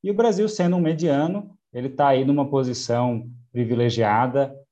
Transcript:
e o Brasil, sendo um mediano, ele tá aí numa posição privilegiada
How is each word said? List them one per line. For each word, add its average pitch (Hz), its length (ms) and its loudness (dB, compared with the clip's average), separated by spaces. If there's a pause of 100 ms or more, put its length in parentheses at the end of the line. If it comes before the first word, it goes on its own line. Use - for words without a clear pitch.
e 196 80 -4
o 202 40 -2
Brasil, 214 340 2
sendo 180 280 0
um 180 40 2
mediano, 160 720 -2 (220)
ele 123 160 -6
tá 143 200 2
aí 135 160 4
numa 143 240 2
posição 123 800 -2 (240)
privilegiada 120 1040 0 (180)